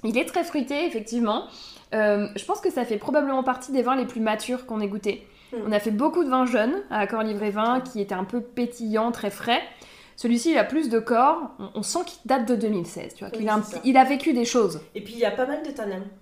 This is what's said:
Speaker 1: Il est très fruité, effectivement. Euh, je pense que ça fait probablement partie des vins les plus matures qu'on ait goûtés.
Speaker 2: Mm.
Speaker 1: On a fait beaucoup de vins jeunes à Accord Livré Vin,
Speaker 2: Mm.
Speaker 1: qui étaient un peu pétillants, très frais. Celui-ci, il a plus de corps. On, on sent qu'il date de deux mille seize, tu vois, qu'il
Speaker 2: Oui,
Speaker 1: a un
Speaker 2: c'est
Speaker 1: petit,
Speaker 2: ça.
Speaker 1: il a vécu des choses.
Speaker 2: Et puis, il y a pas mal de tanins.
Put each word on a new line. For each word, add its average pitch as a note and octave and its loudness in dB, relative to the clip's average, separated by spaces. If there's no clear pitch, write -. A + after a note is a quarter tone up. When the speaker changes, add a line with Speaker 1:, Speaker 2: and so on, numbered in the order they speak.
Speaker 1:
Il A3 -2
est D#4+ 2
très F4 -2
fruité, C#4+ -2
effectivement. A#3 -2
Euh, G#3 2
je - -8
pense G#4 -2
que F#4 2
ça A#3+ -2
fait G#3+ -2
probablement C#4 2
partie B3+ -2
des C4 2
vins B3 2
les B3 0
plus A3+ -6
matures A3 -2
qu'on A3 -4
ait G#3 -2
goûtés. G3+ -4
Speaker 2:
Mm. A#3+ -8
Speaker 1:
On G#3 0
a G#3 2
fait A3 -2
beaucoup D#4+ 2
de C4+ 0
vins B3+ 4
jeunes A#3+ 2
à G#3+ 0
Accord A3 0
Livré G#3 -2
Vin, A3+ 2
Speaker 2:
Mm. B3+ -4
Speaker 1:
qui A3 -6
étaient G3+ -4
un F#3 -2
peu A#3+ -4
pétillants, A#3 -2
très G#3 -4
frais. B3 0
Celui-ci, A#3+ 2
il D4 4
a G#3 6
plus C#4+ 0
de A3+ 2
corps. B3+ 4
On, G3 -10
on G#3+ -4
sent - -2
qu'il - -16
date B3+ 2
de B3 2
deux G#3+ 0
mille F#3 0
seize, - -14
tu - -16
vois, G3 -12
qu'il A3 -6
Speaker 2:
Oui, G#3+ 0
Speaker 1:
a G#3+ 4
un G#3+ 2
Speaker 2:
c'est - -8
Speaker 1:
petit, - -12
Speaker 2:
ça. A#3 -8
Speaker 1:
il C4 6
a C4 10
vécu C#4 2
des A#3+ 2
choses. G3 2
Speaker 2:
Et G#3 -8
puis, A3+ -16
il A#3 -12
y A#3 4
a G3+ 2
pas B3+ 0
mal D4+ -4
de C#4+ -8
tanins. G3 -6